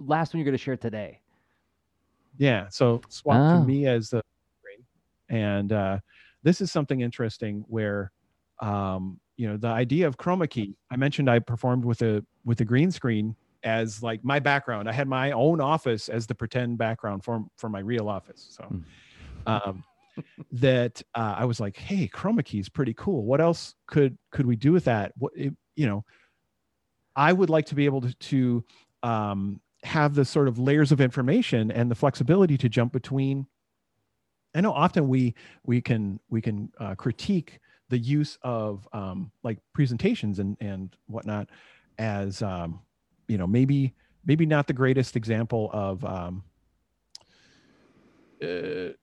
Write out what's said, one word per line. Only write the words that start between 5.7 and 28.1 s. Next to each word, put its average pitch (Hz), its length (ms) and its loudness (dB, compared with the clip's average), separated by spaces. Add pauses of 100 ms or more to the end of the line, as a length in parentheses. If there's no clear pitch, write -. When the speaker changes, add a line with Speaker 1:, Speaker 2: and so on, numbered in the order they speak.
Speaker 2:
uh, 98 260 0 (460)
this 170 180 4
is 185 100 -4
something 139 300 -2
interesting 110 680 -4
where, 101 440 -4 (480)
um, 95 600 -4 (180)
you 117 120 -2
know, 107 80 -4
the 113 100 -4
idea 123 400 2
of 131 100 -2
chroma 175 320 -2
key, 101 280 -6 (120)
I 127 60 -8
mentioned 139 340 2
I 120 100 6
performed 123 440 0
with 120 200 0
a, 107 200 2 (220)
with 120 160 0
a 110 40 2
green 131 240 4
screen 110 460 -2 (280)
as, 113 380 -2
like, 113 220 -6
my 139 160 2
background. 127 480 0
I 113 60 -4
had 135 160 -2
my 135 220 0
own 147 280 4
office 135 480 0
as 113 180 -4
the 117 100 -4
pretend 120 420 -4
background 110 480 -4
for, 117 180 -4 (140)
for 120 120 -10
my 101 100 -6
real 107 280 -4
office. - 440 -10
So, - 120 -20
Speaker 1:
Hmm. - 160 -10 (680)
Speaker 2:
um, 101 360 -4 (320)
<laughs> - 380 -16
that, 123 480 2 (140)
uh, 110 240 -2
I 113 40 0
was 120 160 -2
like, 101 160 -4
"Hey, 190 320 -4
chroma 202 380 -2
key 104 140 -6
is 98 100 -6
pretty 123 240 -2
cool. 147 320 -2
What 139 160 4
else 165 340 0 (120)
could, 139 300 2 (140)
could 139 140 0
we 123 100 2
do 135 160 4
with 180 140 4
that?" 107 320 2
What, 123 180 -4
it, 139 180 -4 (220)
you 151 120 0
know, 104 180 -4 (1120)
I 147 160 6
would 185 160 4
like 156 160 4
to 147 100 -8
be 143 100 2
able 135 160 0
to, 123 120 -4